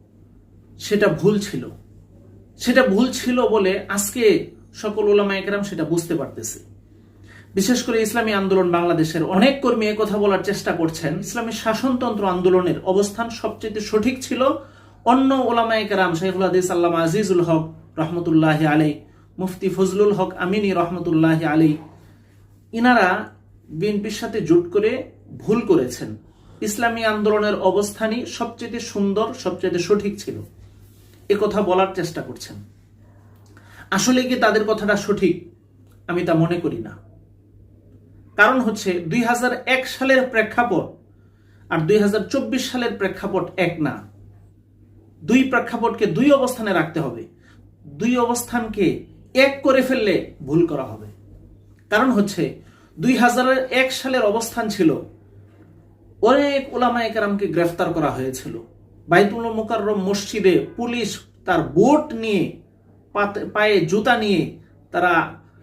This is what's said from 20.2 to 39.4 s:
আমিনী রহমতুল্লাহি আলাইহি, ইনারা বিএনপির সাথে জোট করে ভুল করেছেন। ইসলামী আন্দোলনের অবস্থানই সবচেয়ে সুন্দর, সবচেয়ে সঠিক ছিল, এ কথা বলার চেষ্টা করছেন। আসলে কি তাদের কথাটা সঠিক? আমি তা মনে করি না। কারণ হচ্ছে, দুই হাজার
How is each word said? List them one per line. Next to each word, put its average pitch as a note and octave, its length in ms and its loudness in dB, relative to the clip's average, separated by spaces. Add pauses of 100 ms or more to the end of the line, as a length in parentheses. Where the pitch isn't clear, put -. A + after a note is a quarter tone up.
আমিনী G3 360 0
রহমতুল্লাহি E3+ 760 2
আলাইহি, D#3 320 4 (960)
ইনারা A3 560 2 (400)
বিএনপির G3+ 420 -4
সাথে G#3 300 -6
জোট F3 320 2
করে G#3+ 380 0 (280)
ভুল A#3 220 0
করেছেন। B2+ 560 0 (440)
ইসলামী A3+ 440 -2
আন্দোলনের G#3 500 2
অবস্থানই G3+ 720 0
সবচেয়ে A#3 540 -8
সুন্দর, G3+ 540 -2
সবচেয়ে F3 440 -4
সঠিক G3+ 420 -2
ছিল, - 200 -10 (880)
এ G3+ 120 2
কথা G#3 220 0
বলার F#3 320 2
চেষ্টা D#3+ 280 -6
করছেন। A#2+ 340 -14 (1300)
আসলে B3+ 320 2
কি B3 140 -2
তাদের G#3 280 4
কথাটা G#3 320 0
সঠিক? F#3+ 540 -2 (560)
আমি F3 160 -2
তা E3+ 120 0
মনে E3+ 260 2
করি - 180 -4
না। - 340 -14 (1200)
কারণ B3 240 6
হচ্ছে, G3 320 -2
দুই F3 300 -2
হাজার A#3+ 440 0